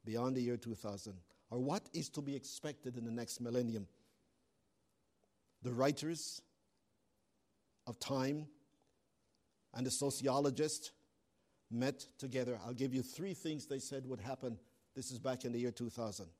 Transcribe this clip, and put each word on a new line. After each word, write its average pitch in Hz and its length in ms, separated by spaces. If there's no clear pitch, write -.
Beyond 117 300
the 127 80
Year 120 140
two 117 180
thousand, 101 400
or 123 120
what 151 320
is 160 160
to - 120
be 139 140
expected 131 640
in 117 80
the 117 80
next 117 280
millennium. 117 460
The 123 100
writers 147 720
of 120 140
Time 143 480
and 127 120
the 127 60
sociologists 139 1000
met 131 340
together. 123 480
I'll 123 80
give 127 180
you 131 80
three 170 320
things 156 340
they 139 120
said 135 280
would 127 120
happen. 123 400
This 131 160
is 120 80
back 127 240
in 123 80
the 120 80
year 120 100
two 120 180
thousand. 107 380